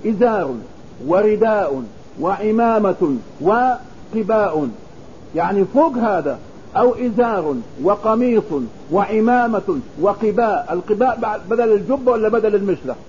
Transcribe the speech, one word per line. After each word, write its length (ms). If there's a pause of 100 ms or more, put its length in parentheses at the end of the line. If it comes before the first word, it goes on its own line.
إزار 500 (520)
ورداء 760 (380)
وعمامة 960 (240)
وقباء، 1300 (640)
يعني 300
فوق 320
هذا، 420 (380)
أو 160
إزار 640 (280)
وقميص 600 (480)
وعمامة 880 (220)
وقباء. 720
القباء 460
بعد، 300
بدل 220
الجبة 400
ولا 180
بدل 260
المشلة؟ 400 (140)